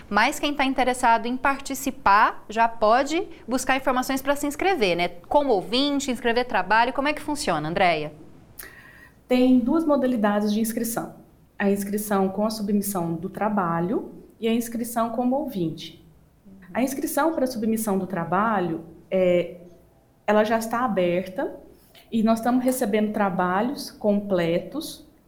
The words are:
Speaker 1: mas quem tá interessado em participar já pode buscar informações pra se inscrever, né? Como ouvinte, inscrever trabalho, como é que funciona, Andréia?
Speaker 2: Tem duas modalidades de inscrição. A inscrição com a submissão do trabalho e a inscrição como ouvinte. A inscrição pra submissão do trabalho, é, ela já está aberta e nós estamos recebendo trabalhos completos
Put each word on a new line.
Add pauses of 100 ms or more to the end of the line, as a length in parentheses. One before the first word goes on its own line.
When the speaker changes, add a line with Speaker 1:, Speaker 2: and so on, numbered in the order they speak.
Speaker 1:
mas
quem
tá
interessado
em
participar
já
pode (220)
buscar
informações
pra
se
inscrever,
né?
Como
ouvinte,
inscrever
trabalho,
como
é
que
funciona,
Andréia? (1120)
Speaker 2:
Tem
duas
modalidades
de
inscrição. (420)
A
inscrição
com
a
submissão
do
trabalho (260)
e
a
inscrição
como
ouvinte. (680)
A
inscrição
pra
submissão
do
trabalho, (260)
é, (680)
ela
já
está
aberta (460)
e
nós
estamos
recebendo
trabalhos
completos (200)